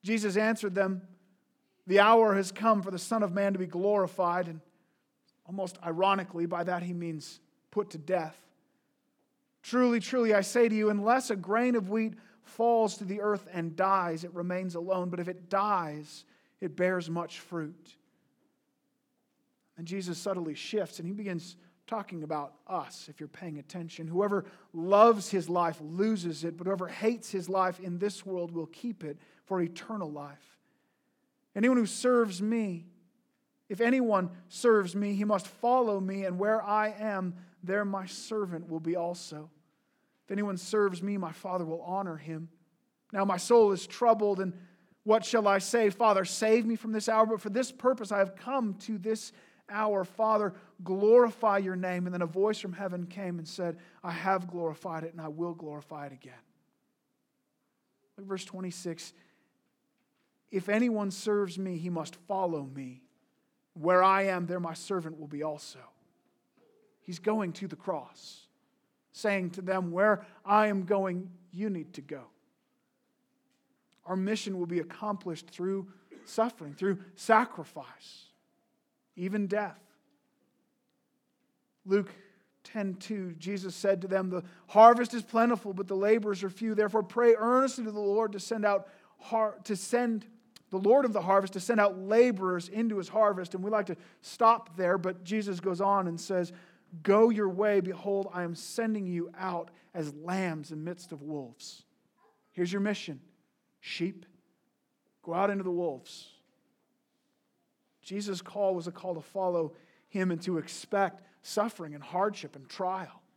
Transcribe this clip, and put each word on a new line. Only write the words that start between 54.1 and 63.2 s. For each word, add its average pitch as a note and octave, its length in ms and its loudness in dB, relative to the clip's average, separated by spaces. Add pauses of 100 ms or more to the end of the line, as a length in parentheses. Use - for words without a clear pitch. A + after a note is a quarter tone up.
have F3+ 340 -2
glorified E3 580 -6
it, E3 80 -10
and E3+ 80 -14
I D#3 80 -10
will E3 240 -6
glorify D3 540 -12
it C3+ 80 -12
again." B2+ 260 -20 (1800)
Look G3 80 -16
at F#3+ 40 -16
verse F#3+ 180 -6
twenty-six. F3+ 640 -10 (1400)
"If F#3+ 200 -2
anyone G#3+ 400 2
serves G3 480 -2
me, F#3 180 -4
he E3+ 140 -6
must D#3+ 260 -6
follow F3+ 480 -4
me. C3 380 -14 (720)